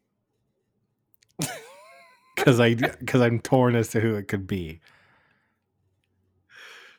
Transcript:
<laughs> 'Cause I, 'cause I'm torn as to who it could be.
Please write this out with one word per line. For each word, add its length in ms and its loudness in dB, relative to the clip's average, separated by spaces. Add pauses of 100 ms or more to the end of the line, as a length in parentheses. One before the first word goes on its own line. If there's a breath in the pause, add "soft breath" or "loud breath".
(1400)
<laughs> 960 -12
'Cause 240 4
I, 140 4
'cause 480 -2
I'm 180 2
torn 340 2
as 140 0
to 120 -4
who 160 0
it 120 -8
could 180 -6
be. 340 -8 (2250 loud breath)